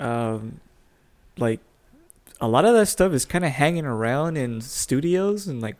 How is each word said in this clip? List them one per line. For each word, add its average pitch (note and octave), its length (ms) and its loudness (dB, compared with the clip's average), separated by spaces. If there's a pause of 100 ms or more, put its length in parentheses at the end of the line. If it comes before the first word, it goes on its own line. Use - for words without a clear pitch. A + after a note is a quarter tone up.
Um, A2+ 600 -4 (760)
like, A2+ 240 0 (800)
a A#2 80 0
lot B2 160 4
of A3+ 100 6
that G#3+ 120 6
stuff F#3 260 2
is C3+ 140 0
kinda F3+ 240 -2
hanging D#3+ 340 0
around C3+ 540 -2
in A#2+ 240 -4
studios F#3 840 0
and, C3+ 140 -6
like, A2 200 -6